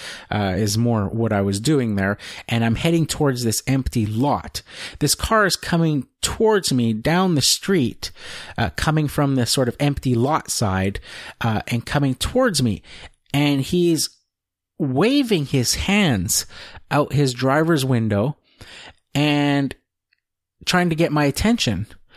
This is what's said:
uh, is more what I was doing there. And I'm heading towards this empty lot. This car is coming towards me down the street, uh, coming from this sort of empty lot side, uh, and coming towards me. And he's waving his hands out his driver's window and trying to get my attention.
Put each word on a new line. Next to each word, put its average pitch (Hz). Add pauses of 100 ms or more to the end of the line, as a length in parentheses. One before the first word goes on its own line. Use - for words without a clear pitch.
(320)
uh, 98
is 104
more 113
what 113
I 101
was 101
doing 123
there. 98 (300)
And 117
I'm 113
heading 165
towards 135
this 110
empty 131
lot. 110 (380)
This 147
car 220
is 180
coming 160 (140)
towards 214
me 117
down 165
the 135
street, - (460)
uh, 117
coming 156
from 139
this 123
sort 131
of 117
empty 139
lot 135
side, 95 (400)
uh, 110
and 120
coming 139
towards 226
me. 110 (520)
And 143
he's 170 (680)
waving 190
his 131
hands 151 (440)
out 143
his 135
driver's 135
window 113 (760)
and 143 (880)
trying 180
to 160
get 151
my 147
attention. 135 (280)